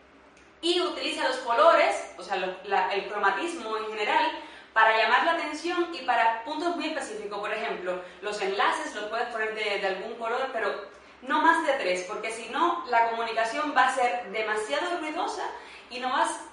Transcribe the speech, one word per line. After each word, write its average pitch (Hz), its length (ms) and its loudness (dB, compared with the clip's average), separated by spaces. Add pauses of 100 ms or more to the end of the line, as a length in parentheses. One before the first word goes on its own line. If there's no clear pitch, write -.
(600)
y 349 200 2
utiliza 302 480 -2
los 254 80 0
colores, - 840 6
o 185 40 -12
sea, 196 120 -4
lo, 185 180 -2 (120)
la, 190 280 2
el 196 140 -2
cromatismo 208 680 -2
en 214 140 -4
general, 262 380 2 (440)
para 220 240 6
llamar 247 280 4
la 339 80 4
atención 339 640 -2
y 262 40 -8
para 233 440 2
puntos 302 320 -2
muy 302 140 -2
específicos. 202 500 -6
Por 208 140 -4
ejemplo, 180 500 -4 (200)
los 202 200 -4
enlaces - 540 0
los 214 80 -6
puedes 226 240 -2
poner 220 260 -4
de, 214 240 -2
de 196 80 -2
algún 214 300 -4
color, 240 360 -4
pero 214 360 -4 (340)
no 294 180 0
más 320 260 4
de 277 80 4
tres, 180 340 0
porque 214 220 -6
si 233 200 -10
no, 339 380 0
la 233 220 6
comunicación 226 680 -2
va 254 120 6
a 254 60 -2
ser 247 360 0
demasiado 220 680 -2
ruidosa 311 440 -4 (480)
y 247 80 -10
no 254 120 -2
vas, 311 300 0 (120)